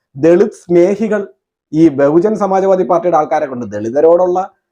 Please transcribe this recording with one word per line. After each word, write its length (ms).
ദളിത് 340
സ്നേഹികൾ 760
ഈ 160
ബഹുജൻ 480
സമാജ്വാദി 480
പാർട്ടിയുടെ 320
ആൾക്കാരെ 300
കൊണ്ട്, 200
ദളിതരോടുള്ള 840